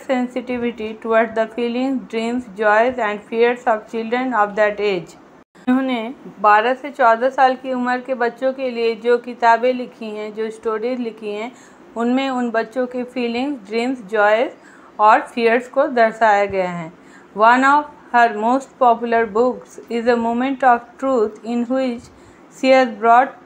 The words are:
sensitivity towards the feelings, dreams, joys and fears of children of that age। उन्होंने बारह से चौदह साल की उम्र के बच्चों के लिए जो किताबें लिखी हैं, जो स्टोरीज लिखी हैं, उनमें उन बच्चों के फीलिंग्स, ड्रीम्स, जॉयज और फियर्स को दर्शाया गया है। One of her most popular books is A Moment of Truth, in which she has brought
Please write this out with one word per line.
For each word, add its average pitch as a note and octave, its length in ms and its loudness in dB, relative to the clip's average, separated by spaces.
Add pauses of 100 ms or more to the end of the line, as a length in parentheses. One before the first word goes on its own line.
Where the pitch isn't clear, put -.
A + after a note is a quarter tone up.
(120)
sensitivity A#3+ 760 -4 (160)
towards A3+ 300 2
the A3 100 0 (100)
feelings, B3 440 -2 (140)
dreams, A#3 280 -4 (180)
joys A3 380 2
and G#3 200 -4
fears A#3 500 0
of A3 280 -2
children A#3 400 -4
of G#3 200 2
that G#3 240 0
age। G3 380 -4 (520)
उन्होंने B3+ 440 -2 (260)
बारह G#3+ 340 4
से C4 180 -10
चौदह A#3+ 380 2
साल C4 260 2
की C4 180 -8
उम्र B3 240 -2
के B3+ 160 -8
बच्चों A#3+ 400 -2
के C4 160 -6
लिए A#3 260 -2
जो A#3+ 220 0
किताबें A#3+ 560 2
लिखी B3 320 -10
हैं, G#3+ 280 -10
जो A3 180 -6
स्टोरीज A3 480 -4
लिखी A3 300 -10
हैं, G#3+ 220 -8 (460)
उनमें B3+ 320 0
उन B3 220 -4
बच्चों A3+ 360 -2
के B3 160 -8
फीलिंग्स, A#3+ 640 -6
ड्रीम्स, A#3+ 340 -4
जॉयज G#3+ 500 2 (480)
और A3 220 6
फियर्स A#3+ 460 0
को C#4 200 0
दर्शाया A3 580 2
गया F#3+ 240 -2
है। F3 240 -10 (440)
One A#3+ 260 4
of D4 200 4 (320)
her A#3 140 4 (140)
most B3+ 260 -2 (140)
popular A3+ 500 2
books A3+ 580 -4
is A#3 240 -2
A A#3 100 0
Moment B3+ 380 -2
of A#3+ 160 4 (240)
Truth, A3+ 440 -2
in A#3+ 240 -4
which C4 300 -2 (600)
she C4 100 4
has C4 160 6
brought A#3 400 4 (180)